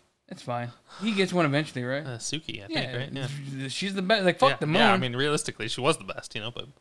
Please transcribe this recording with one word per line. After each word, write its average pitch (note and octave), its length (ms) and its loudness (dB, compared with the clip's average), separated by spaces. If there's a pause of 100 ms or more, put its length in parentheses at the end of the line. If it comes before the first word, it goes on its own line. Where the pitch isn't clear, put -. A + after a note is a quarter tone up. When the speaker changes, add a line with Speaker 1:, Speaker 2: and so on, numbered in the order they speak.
(280)
Speaker 1:
It's - 140 -16
fine. A#2+ 280 -4 (300)
He G#3+ 120 0
gets F#3+ 200 0
one F3 140 4
eventually, C#3+ 380 0
right? C#3 200 -4
Speaker 2:
Uh, B2 140 -8
Suki, A2+ 440 -6
I G2 60 -14
Speaker 1:
Yeah, D#4+ 120 -4 (180)
Speaker 2:
think, C3+ 180 -6
right? C#3 120 -4 (260)
Yeah. C3+ 140 -6
Speaker 1:
she's G3 260 -4
the G3 80 -2
best. G3 240 2
Like, E3+ 140 6
fuck C4 100 8
Speaker 2:
Yeah, C3 100 2
Speaker 1:
the D3+ 60 0
moon. D#3+ 100 4
Speaker 2:
yeah, C#3 160 8
I B2 60 4
mean, B2 180 -2
realistically, C#3+ 520 0
she B2 120 -4
was D3 160 4
the G#2 80 -12
best, - 300 -8
you G#2+ 80 -8
know, A#2 80 -8
but, G#2+ 160 -10 (140)